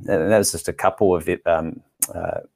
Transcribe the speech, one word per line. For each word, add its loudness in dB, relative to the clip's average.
and 0
that 6
was 2
just -8
a -4
couple 2
of, -2
um, 0
uh, -6